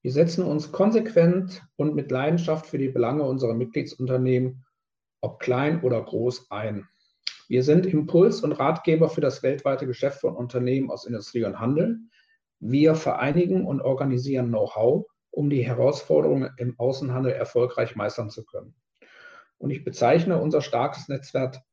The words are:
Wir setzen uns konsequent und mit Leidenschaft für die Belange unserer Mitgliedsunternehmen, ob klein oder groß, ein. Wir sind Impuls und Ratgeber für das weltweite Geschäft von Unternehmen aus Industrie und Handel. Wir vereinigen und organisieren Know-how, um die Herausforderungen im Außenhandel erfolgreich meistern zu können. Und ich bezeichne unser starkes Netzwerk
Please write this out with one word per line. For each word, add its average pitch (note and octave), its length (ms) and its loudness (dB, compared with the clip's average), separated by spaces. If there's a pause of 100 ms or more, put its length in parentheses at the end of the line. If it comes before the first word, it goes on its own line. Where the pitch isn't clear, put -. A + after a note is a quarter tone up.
Wir B2+ 120 -6
setzen E3+ 340 2
uns D3+ 260 -4
konsequent F#3+ 880 2 (140)
und D3 180 0
mit C#3+ 160 -4
Leidenschaft D#3+ 560 0
für C#3+ 120 -6
die C3+ 100 0
Belange B2+ 360 0
unserer C3 280 0
Mitgliedsunternehmen, B2+ 1120 -2 (560)
ob - 180 -8
klein C#3+ 440 0
oder A#2+ 200 0
groß, A#2+ 480 -6
ein. G#2 380 -6 (600)
Wir B2+ 140 2
sind D#3 220 6
Impuls F3+ 580 4
und D3+ 100 0
Ratgeber D#3+ 580 2
für - 100 -4
das C#3+ 220 -2
weltweite C3+ 440 -2
Geschäft C3+ 360 -4
von E3 120 0
Unternehmen B2 560 -2
aus - 140 -8
Industrie A2+ 400 -4
und G2 160 -6
Handel. E3+ 380 0 (600)
Wir C#3+ 340 4
vereinigen D#3+ 720 0
und C#3 160 -4
organisieren C3 680 0
Know-how, A2+ 560 2 (260)
um D3 200 -2
die C3 120 0
Herausforderungen C#3+ 920 2
im B2 220 -6
Außenhandel C3 540 -2
erfolgreich B2 600 0
meistern G#2 360 -4
zu - 140 -14
können. - 300 -14 (840)
Und - 120 -6
ich - 140 -8
bezeichne E3 560 2
unser D3+ 220 2
starkes - 460 -4
Netzwerk C3+ 500 -4 (140)